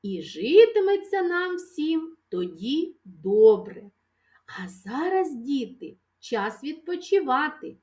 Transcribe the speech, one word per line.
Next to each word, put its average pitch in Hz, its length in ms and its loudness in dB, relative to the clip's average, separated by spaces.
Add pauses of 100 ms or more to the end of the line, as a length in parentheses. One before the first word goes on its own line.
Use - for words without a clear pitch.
І 185 200 -8
житиметься 392 1000 4
нам 359 340 -2
всім 320 640 -4 (120)
тоді 190 640 -4 (100)
добре. 202 840 4 (540)
А 185 220 -14
зараз, 311 680 -4
діти, 240 640 -6 (220)
час 214 440 -6
відпочивати. 302 1200 -4